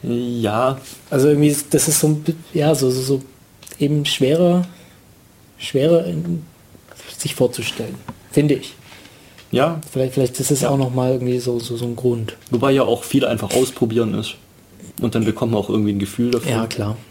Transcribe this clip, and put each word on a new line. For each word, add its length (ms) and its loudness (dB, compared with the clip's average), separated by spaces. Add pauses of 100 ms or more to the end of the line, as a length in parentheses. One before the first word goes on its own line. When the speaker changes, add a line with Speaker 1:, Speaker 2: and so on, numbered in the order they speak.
Speaker 1:
Ja. 760 0 (300)
Speaker 2:
Also 200 4
irgendwie 200 6
ist, 240 -2
das 140 2
ist 120 0
so 80 4
ein 160 2
bi-, 100 0 (200)
ja, 220 4
so, 140 2
so, 120 0
so 200 0 (580)
eben 260 2
schwerer, 600 4 (920)
schwerer 480 2
in, 380 -4 (760)
sich 180 -6
vorzustellen, 600 -2 (360)
finde 240 4
ich. 180 -12 (760)
Speaker 1:
Ja. 280 2 (120)
Speaker 2:
Vielleicht, 240 -2
vielleicht 240 0
ist 120 -2
es 100 2
Speaker 1:
Ja. 80 0
Speaker 2:
auch 80 2
noch 160 0
mal 180 0
irgendwie 280 -2
so, 200 -2
so, 180 -8
so 80 -6
ein 100 -6
Grund. 400 -2 (140)
Speaker 1:
Wobei 220 0
ja 120 4
auch 200 0
viele 260 0
einfach 240 -4
ausprobieren 640 0
ist. 200 -6 (680)
Und 140 -2
dann 80 2
bekommt 280 0
man 100 2
auch 80 -6
irgendwie 240 0
ein 60 -2
Gefühl 320 -2
dafür. 200 -2
Speaker 2:
Ja, 160 -2
klar. 300 -6 (140)